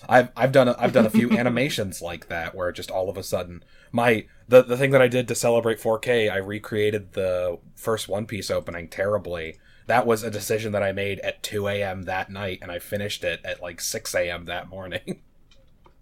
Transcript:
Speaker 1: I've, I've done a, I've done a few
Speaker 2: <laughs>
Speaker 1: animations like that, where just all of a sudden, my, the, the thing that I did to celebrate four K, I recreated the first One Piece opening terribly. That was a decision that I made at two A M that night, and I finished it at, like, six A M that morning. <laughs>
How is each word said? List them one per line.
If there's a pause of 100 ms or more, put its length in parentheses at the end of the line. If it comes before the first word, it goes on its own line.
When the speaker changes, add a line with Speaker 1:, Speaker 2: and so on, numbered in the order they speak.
Speaker 1:
I've,
I've
done
a,
I've
done
a
few
Speaker 2:
<laughs>
Speaker 1:
animations
like
that,
where
just
all
of
a
sudden, (260)
my, (220)
the,
the
thing
that
I
did
to
celebrate
four
K,
I
recreated
the (160)
first
One
Piece
opening
terribly. (300)
That
was
a
decision
that
I
made
at
two
A
M
that
night,
and
I
finished
it
at,
like,
six
A
M
that
morning.
<laughs> (680)